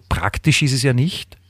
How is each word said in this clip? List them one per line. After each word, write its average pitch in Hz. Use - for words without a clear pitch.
praktisch -
ist 135
es 123
ja 135
nicht. 131